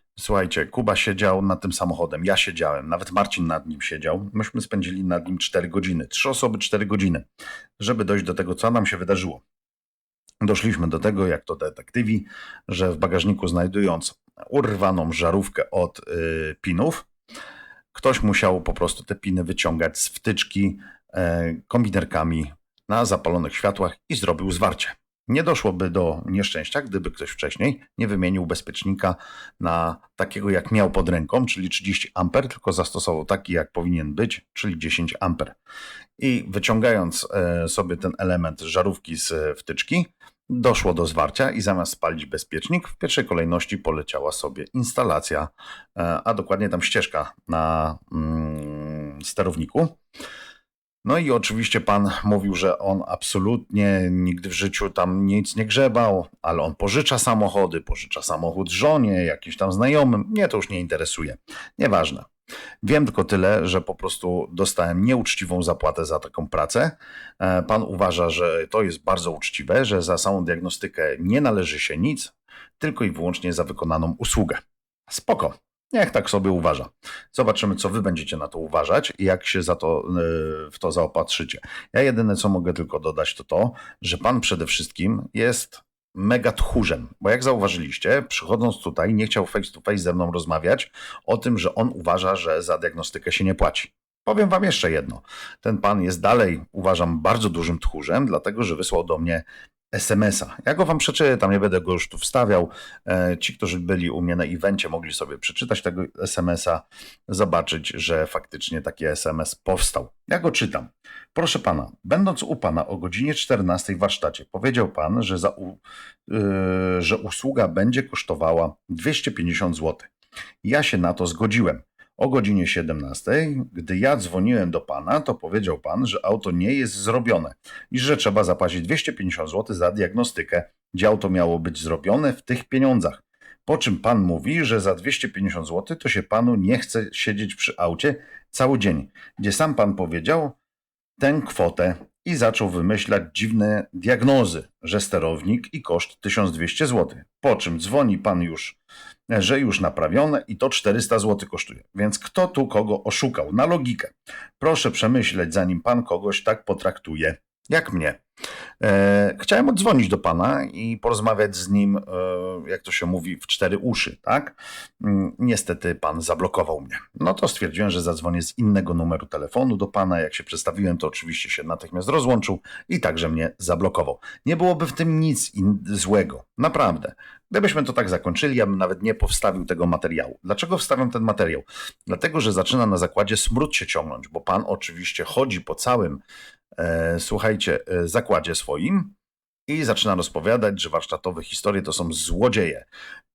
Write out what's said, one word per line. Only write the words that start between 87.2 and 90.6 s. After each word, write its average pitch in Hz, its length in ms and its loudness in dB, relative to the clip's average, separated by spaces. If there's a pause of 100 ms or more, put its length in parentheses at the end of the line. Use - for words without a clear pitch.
bo 101 80 2
jak 123 140 2
zauważyliście, 98 800 0
przychodząc 110 600 -2
tutaj, 95 320 0
nie 107 120 4
chciał 104 200 0
face 95 260 -4
to - 100 -20
face 104 160 0
ze 87 160 0
mną 87 180 0
rozmawiać 82 600 0 (340)